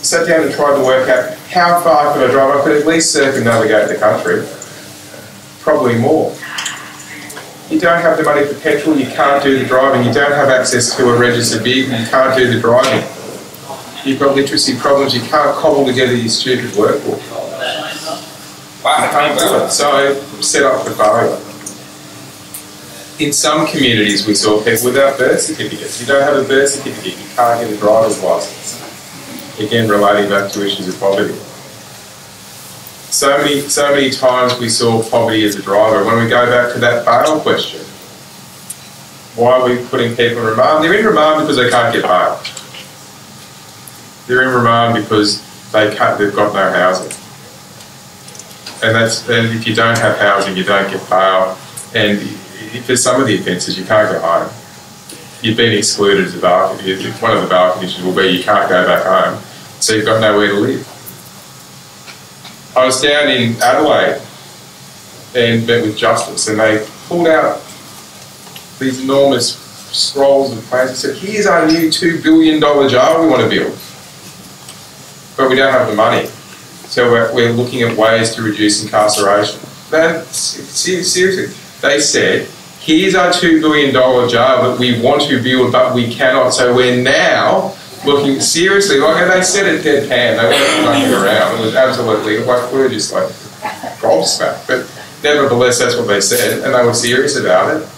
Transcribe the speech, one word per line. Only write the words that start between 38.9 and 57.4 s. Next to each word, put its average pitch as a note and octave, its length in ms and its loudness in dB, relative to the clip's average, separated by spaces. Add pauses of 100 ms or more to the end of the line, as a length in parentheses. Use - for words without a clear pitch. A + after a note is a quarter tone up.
why B2 240 4
are B2+ 100 0
we B2 160 -2
putting A#2 300 -2
people A#2+ 240 0
in A2+ 60 -2
remand? B2+ 380 2
They're F3+ 140 2
in A3 80 2
remand D3+ 360 2
because C3+ 160 0
they A#2+ 120 2
can't - 240 2
get - 80 -2
bail. - 380 0 (1900)
They're B2+ 240 2
in B2+ 60 -2
remand A#2 400 2
because G#2 480 0 (280)
they G#2+ 240 2
can't, - 220 0
they've G2+ 160 0
got G#2 220 0
no F#2+ 160 0
housing. F#2 400 0 (1700)
And A2 140 2
that's, A2+ 340 -2
and A2+ 240 0
if A2 140 -6
you G#2+ 80 -2
don't A2+ 240 2
have G#2+ 180 0
housing, G2 400 0
you F#2+ 60 -2
don't G2 260 0
get F#2+ 180 -8
bail. F#2+ 480 2 (380)
And G#2 260 0 (640)
for B2+ 100 0
some B2+ 240 0
of C3+ 80 0
the G2 100 0
offences, F2+ 400 -4
you F#2 60 -8
can't F#2 260 2
go - 120 -2
home. E2+ 280 0 (920)
You've A2+ 160 -2
been A2+ 200 2
excluded G2 480 2
as E2+ 100 -8
a F2 40 -10
bail, - 300 4 (500)
one A2 160 0
of F#2 80 0